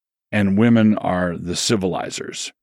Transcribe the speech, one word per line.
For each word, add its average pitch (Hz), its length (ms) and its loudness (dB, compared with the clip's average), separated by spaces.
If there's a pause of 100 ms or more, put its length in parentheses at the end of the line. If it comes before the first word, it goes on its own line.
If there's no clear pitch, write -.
(320)
and 98 260 2
women 110 420 4
are 90 360 -2
the 87 200 -8
civilizers. - 1080 -4